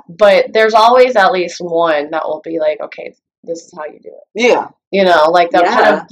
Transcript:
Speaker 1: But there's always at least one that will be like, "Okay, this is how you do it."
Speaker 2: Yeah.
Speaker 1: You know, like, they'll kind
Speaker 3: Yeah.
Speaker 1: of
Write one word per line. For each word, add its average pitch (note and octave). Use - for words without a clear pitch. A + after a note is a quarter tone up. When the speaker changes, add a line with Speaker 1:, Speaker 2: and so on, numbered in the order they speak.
Speaker 1:
But F#3+
there's A3
always A#3+
at F#3+
least F3+
one E3
that D#3+
will D#3
be E3
like, D3+
"Okay, -
this E3
is -
how D3+
you -
do -
it." -
Speaker 2:
Yeah. G3
Speaker 1:
You G3
know, E3
like, F3
they'll F3+
kind A3
Speaker 3:
Yeah. D#3+
Speaker 1:
of -